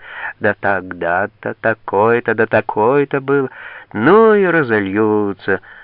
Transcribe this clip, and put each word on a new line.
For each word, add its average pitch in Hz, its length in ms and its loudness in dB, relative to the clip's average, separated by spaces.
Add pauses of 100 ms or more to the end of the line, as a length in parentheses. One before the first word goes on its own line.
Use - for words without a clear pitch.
(400)
да 104 140 0
тогда-то, 92 1040 -4
такое-то, 113 760 0
да 110 120 0
такое-то 127 760 0
было. 135 300 0 (420)
Ну 208 420 4
и 202 120 2
разольются. 107 1120 0 (240)